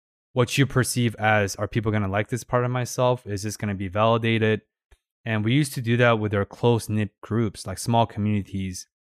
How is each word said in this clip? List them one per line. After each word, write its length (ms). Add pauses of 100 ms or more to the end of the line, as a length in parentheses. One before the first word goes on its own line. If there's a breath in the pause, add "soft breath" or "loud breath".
(340)
what 240
you 80
perceive 520
as, 380
"Are 100
people 240
gonna 180
like 200
this 160
part 220
of 40
myself? 560
Is 160
this 140
gonna 180
be 140
validated?" 720 (640)
And 180
we 120
used 200
to 60
do 160
that 220
with 160
our 100
close-knit 760
groups, 440
like 120
small 260
communities 840 (180)